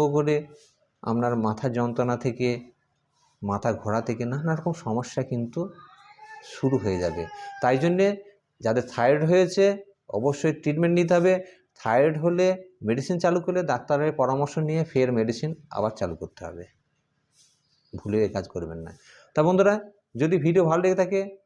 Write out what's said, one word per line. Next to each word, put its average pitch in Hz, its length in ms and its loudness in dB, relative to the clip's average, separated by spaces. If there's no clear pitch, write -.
করে 151 200 2
আপনার 120 340 0
মাথা 110 340 -2
যন্ত্রণা 120 480 0
থেকে, 123 320 -2
মাথা 101 320 -2
ঘোরা 107 280 -2
থেকে 117 240 -6
নানা 147 300 -4
রকম 160 180 -4
সমস্যা 120 500 -6
কিন্তু 120 380 -6
শুরু 131 340 -2
হয়ে 98 220 -2
যাবে। 85 240 -2
তাই 131 160 2
জন্যে 180 300 2
যাদের 113 220 0
থাইরয়েড 139 380 2
হয়েছে 180 320 4
অবশ্যই 139 440 0
ট্রিটমেন্ট 156 460 0
নিতে 175 140 2
হবে। 175 200 4
থাইরয়েড 139 380 2
হলে 175 280 2
মেডিসিন 135 320 0
চালু 175 220 2
করলে 180 220 -2
ডাক্তারের 151 480 0
পরামর্শ 139 460 0
নিয়ে 156 260 0
ফের 131 280 2
মেডিসিন 117 400 0
আবার 104 280 -2
চালু 90 160 -4
করতে 82 300 -14
হবে, 85 200 -12
ভুলেও 104 280 -2
এই 101 140 0
কাজ 95 120 -4
করবেন 82 380 -10
না। 85 60 -16
তা 151 100 2
বন্ধুরা, 190 300 4
যদি 160 220 2
ভিডিও 170 280 4
ভালো 165 160 2
লেগে 185 140 2
থাকে 185 240 0